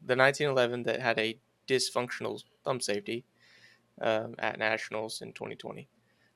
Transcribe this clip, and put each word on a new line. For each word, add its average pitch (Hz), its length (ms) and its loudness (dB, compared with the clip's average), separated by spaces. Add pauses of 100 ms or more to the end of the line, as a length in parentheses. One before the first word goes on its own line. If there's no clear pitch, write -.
the 123 100 2
nineteen 135 340 4
eleven 123 360 2
that 120 160 0
had 117 180 2
a 110 200 0 (280)
dysfunctional 123 760 0 (220)
thumb 131 160 0
safety, 104 440 -4 (760)
um, 113 380 0
at 110 200 -2
Nationals 110 640 -2
in 113 100 -12
twenty 110 240 -10
twenty. 120 320 -12 (480)